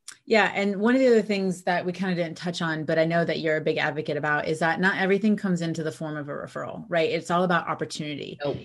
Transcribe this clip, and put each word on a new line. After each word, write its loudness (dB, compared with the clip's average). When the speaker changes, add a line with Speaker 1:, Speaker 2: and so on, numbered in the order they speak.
Speaker 1:
Yeah. 4
And 0
one 2
of 4
the 6
other 6
things -2
that 0
we -2
kinda -2
didn't -4
touch -4
on, -2
but 2
I 6
know 2
that 0
you're 2
a -2
big 0
advocate -2
about, 0
is 0
that 2
not 2
everything 2
comes 0
into -2
the -4
form -8
of -8
a -8
referral, -10
right? 2
It's -4
all 2
about 2
opportunity -6
Speaker 2:
Nope. -2